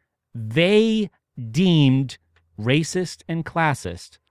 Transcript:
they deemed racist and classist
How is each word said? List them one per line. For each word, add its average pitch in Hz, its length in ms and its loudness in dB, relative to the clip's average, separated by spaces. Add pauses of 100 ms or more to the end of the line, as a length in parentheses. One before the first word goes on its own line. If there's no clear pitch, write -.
(340)
they 196 760 0 (400)
deemed 139 680 2 (400)
racist 156 720 -2
and 165 160 -6
classist 139 720 -6 (120)